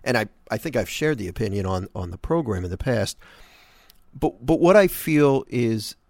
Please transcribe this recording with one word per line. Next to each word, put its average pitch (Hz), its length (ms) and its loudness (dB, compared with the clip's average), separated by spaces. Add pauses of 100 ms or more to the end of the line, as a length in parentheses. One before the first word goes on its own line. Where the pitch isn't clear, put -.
and 123 160 0
I, 107 80 -2 (240)
I 107 80 -2
think 139 180 -6
I've 98 140 -2
shared 151 280 -2
the 92 100 -8
opinion 101 360 -4
on, 92 300 -4
on 92 160 -8
the 90 80 -12
program 113 460 -4
in 85 60 -8
the 95 60 -6
past. 110 400 -4 (1000)
But, - 300 -4
but 156 160 2
what 180 160 8
I 196 120 8
feel 147 600 2
is 113 480 -2 (140)